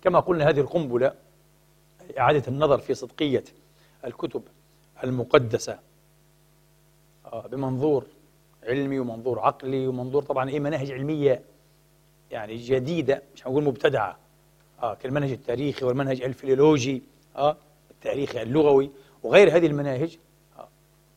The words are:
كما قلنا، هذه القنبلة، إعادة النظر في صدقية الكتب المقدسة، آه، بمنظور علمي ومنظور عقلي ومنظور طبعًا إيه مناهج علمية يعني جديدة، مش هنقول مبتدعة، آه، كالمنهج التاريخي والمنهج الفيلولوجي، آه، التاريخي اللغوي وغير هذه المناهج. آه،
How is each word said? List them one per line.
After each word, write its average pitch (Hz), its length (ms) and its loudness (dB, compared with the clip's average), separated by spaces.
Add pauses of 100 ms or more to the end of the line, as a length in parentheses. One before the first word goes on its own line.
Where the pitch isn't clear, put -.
كما 175 180 4
قلنا، 160 280 2
هذه 147 120 2
القنبلة، 131 540 0 (1040)
إعادة 139 300 4
النظر 139 300 2
في - 160 -4
صدقية 139 500 -4 (600)
الكتب 131 380 -8 (640)
المقدسة، 123 720 0 (1500)
آه، 113 200 -12
بمنظور 135 600 -2 (560)
علمي 139 360 -2
ومنظور 117 420 -4
عقلي 131 460 -4
ومنظور 127 360 -4
طبعًا 135 280 -4
إيه 147 100 -4
مناهج 143 300 -6
علمية 139 520 -2 (880)
يعني 113 260 -10
جديدة، 131 640 -2 (120)
مش - 120 -14
هنقول 135 180 0
مبتدعة، 120 540 0 (640)
آه، 113 120 -2
كالمنهج 135 360 -4
التاريخي 127 540 -4
والمنهج 131 380 -2
الفيلولوجي، 135 800 2 (340)
آه، 147 200 0 (340)
التاريخي 120 520 -6
اللغوي 139 480 4 (320)
وغير 160 340 8
هذه 175 100 4
المناهج. 143 520 -2 (400)
آه، - 100 -20 (480)